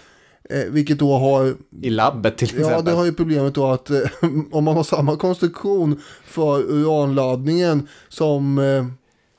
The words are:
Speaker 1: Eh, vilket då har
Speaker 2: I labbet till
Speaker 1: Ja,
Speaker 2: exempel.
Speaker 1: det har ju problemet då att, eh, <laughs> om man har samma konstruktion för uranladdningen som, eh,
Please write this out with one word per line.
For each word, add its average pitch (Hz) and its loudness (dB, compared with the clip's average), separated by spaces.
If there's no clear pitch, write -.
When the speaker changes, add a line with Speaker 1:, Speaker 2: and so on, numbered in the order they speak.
Speaker 1:
Eh, 135 -2
vilket 147 0
då 143 2
har 135 2
Speaker 2:
I 123 -4
labbet 110 0
till 117 0
Speaker 1:
Ja, 151 -2
Speaker 2:
exempel. 160 0
Speaker 1:
det 170 0
har 175 2
ju 175 0
problemet 147 0
då 143 0
att, 131 -2
eh, 139 2
<laughs> 147 -2
om 151 0
man 156 2
har 160 0
samma 151 0
konstruktion 175 -2
för 147 0
uranladdningen 147 0
som, 143 0
eh, 135 2